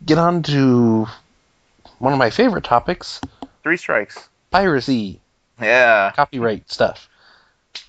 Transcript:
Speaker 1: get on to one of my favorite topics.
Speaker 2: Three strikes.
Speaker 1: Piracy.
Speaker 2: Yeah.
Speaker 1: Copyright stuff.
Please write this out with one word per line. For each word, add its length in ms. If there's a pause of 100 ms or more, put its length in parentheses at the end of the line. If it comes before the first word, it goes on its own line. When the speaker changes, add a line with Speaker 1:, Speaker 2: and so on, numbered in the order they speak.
Speaker 1:
get 120
on 260
to 640 (920)
one 120
of 80
my 120
favorite 340
topics. 560 (420)
Speaker 2:
Three 140
strikes. 500 (240)
Speaker 1:
Piracy. 680 (380)
Speaker 2:
Yeah. 560
Speaker 1:
Copyright 540
stuff. 400 (800)